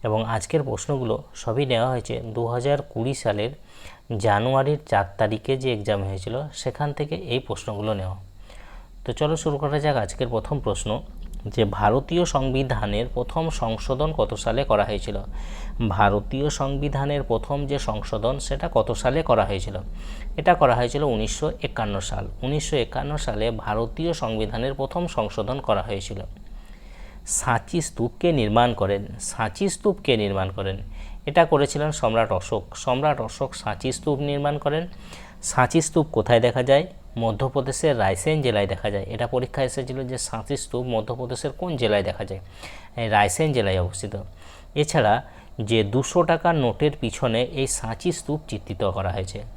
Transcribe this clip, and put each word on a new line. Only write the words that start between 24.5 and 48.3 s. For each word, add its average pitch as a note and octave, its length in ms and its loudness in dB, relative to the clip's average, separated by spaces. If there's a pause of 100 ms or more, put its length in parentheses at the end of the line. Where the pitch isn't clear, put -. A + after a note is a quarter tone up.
প্রথম C#3 320 -2
সংশোধন A2+ 540 -2
করা G#2 220 2
হয়েছিল। G2+ 380 -6 (1040)
সাঁচি - 540 0
স্তূপ A#2+ 300 -2 (100)
কে F3 120 4
নির্মাণ A#2+ 420 4
করেন? G2+ 320 0 (140)
সাঁচি - 480 -2
স্তূপ F#3+ 360 0
কে B2+ 120 4
নির্মাণ G2 340 0
করেন? G2 260 -4 (500)
এটা E3 180 6
করেছিলেন D3 480 2
সম্রাট A2+ 400 2
অশোক। G#2 440 -2
সম্রাট C3+ 440 0
অশোক B2+ 340 -4
সাঁচি A#2 380 -4
স্তূপ C#3+ 260 0
নির্মাণ C#3+ 400 0
করেন। D#3 300 0 (540)
সাঁচি C3+ 380 4
স্তূপ D#3 320 2
কোথায় A#2 280 6
দেখা A#2+ 220 2
যায়? C#3 240 6 (320)
মধ্যপ্রদেশের B2+ 800 2
রায়সেন G#2 440 2
জেলায় G#2+ 240 4
দেখা G2 240 -2
যায়। G2+ 140 -2
এটা A2+ 220 -4
পরীক্ষায় C3 400 0
এসেছিল B2+ 420 -4
যে B2+ 100 -4
সাঁচি A#2 380 -4
স্তূপ B2 300 -4
মধ্যপ্রদেশের B2 680 -2
কোন F3+ 240 -4
জেলায় G#2+ 260 4
দেখা G#2 220 -4
যায়? F#2+ 160 -8 (560)
এই A2+ 120 -2
রায়সেন G#2+ 440 4
জেলায় G2 280 4
অবস্থিত। G2 360 -4 (580)
এছাড়া C3+ 480 4 (380)
যে A2 240 4
দুশো C3 380 2
টাকার E3 320 4
নোটের C#3+ 360 2 (100)
পিছনে A#2 420 0
এই C3+ 240 -2
সাঁচি A2+ 460 -2
স্তূপ D#3 360 -4